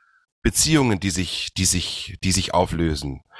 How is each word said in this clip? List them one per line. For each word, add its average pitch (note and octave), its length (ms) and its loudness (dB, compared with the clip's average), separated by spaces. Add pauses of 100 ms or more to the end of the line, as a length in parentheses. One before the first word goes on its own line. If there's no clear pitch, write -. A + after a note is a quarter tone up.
(440)
Beziehungen, B2+ 560 4
die G2 100 -2
sich, - 460 -4
die F#2+ 100 2
sich, - 580 -4
die F#2+ 80 2
sich F#2 220 0
auflösen, D#2+ 680 0 (180)